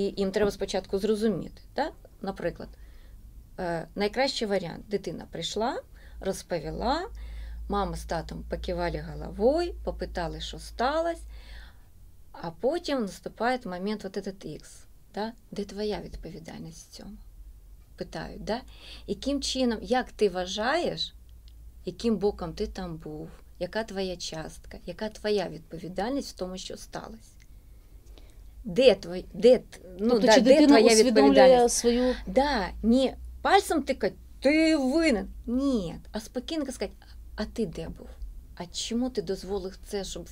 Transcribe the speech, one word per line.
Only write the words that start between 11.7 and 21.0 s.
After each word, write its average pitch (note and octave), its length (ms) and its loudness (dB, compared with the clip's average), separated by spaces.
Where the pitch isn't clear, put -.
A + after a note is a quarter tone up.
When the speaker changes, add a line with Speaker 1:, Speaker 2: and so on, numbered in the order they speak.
Speaker 1:
а E3+ 180 -10
потім C#4+ 520 -2
наступає A3+ 640 -4
момент, G3 400 -6
от F#3+ 120 -10
этот G3 300 -8
ікс, - 320 -14
да? A3 180 -6
Де G3+ 140 -6
твоя G#3 360 -4
відповідальність - 920 -14
в - 40 -18
цьому? - 140 -16
Питають, E3+ 480 -10
да? G#3+ 160 -4
Яким C4+ 360 -4
чином, A#3+ 400 0
як A#3 300 0
ти G#3 160 2
вважаєш, F#3+ 840 -2